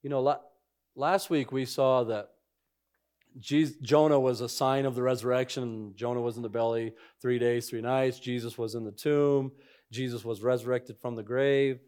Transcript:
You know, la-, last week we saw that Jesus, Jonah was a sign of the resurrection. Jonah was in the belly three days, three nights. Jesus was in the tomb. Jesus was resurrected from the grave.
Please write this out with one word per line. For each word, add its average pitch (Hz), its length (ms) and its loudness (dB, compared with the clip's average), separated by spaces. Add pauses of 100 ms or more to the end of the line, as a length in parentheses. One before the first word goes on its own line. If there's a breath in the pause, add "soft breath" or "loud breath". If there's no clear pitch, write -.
You 143 80 -8
know, 139 100 0
la-, 143 200 0 (540)
last 170 360 0
week 143 200 0
we 131 140 -2
saw 131 400 2
that 107 260 -4 (1080)
Jesus, 147 420 0
Jonah 147 380 6
was 127 200 2
a 120 80 -4
sign 135 380 0
of 127 80 -2
the 127 80 -2
resurrection. 123 960 -2
Jonah 120 240 -2
was 120 160 -2
in 120 60 -8
the 117 60 -6
belly 117 440 0 (280 loud breath)
three 123 180 0
days, 120 300 0
three 113 120 -6
nights. 127 380 0
Jesus 120 380 -6
was 113 180 -4
in 117 100 -6
the 104 80 -10
tomb. 143 600 2 (380 soft breath)
Jesus 120 340 -6
was 110 180 -6
resurrected 123 560 -2
from 120 180 -6
the 113 60 -8
grave. 135 640 2